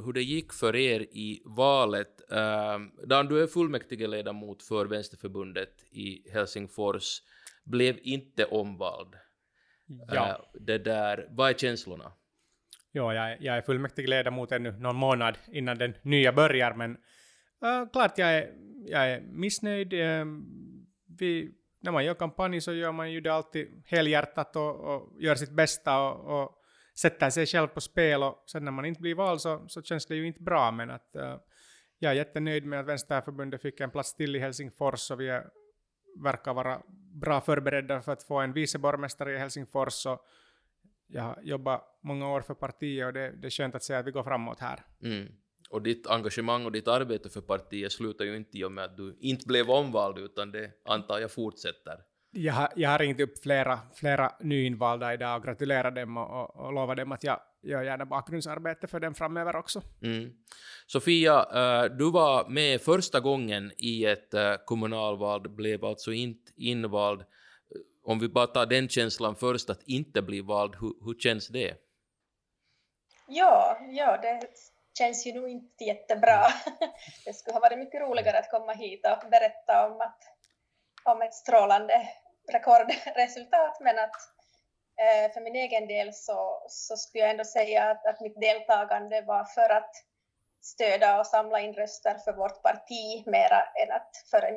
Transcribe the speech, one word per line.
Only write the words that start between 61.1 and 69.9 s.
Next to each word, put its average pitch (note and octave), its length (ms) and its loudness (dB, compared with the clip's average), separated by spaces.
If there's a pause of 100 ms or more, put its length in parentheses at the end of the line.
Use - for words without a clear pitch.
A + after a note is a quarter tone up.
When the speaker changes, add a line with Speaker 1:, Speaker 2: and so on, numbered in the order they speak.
Speaker 1:
eh, B2 380 4
du C#3+ 200 2
var D3 380 4
med C#3 320 2
första E3+ 380 4
gången A#2 580 0
i A2+ 280 -2
ett, G#2 280 0
eh, G#2 220 2 (100)
kommunalval, G#2 840 -2
blev G#2+ 360 -4
alltså G#2+ 260 -6
inte A#2 460 -8
invald. G#2 640 -2 (800)
Om A2+ 160 -2
vi A#2 100 0
bara B2 180 4
tar A#2+ 180 0
den B2+ 240 2
känslan A2+ 460 0
först, B2 340 -2
att G2 140 -8
inte C3 380 -2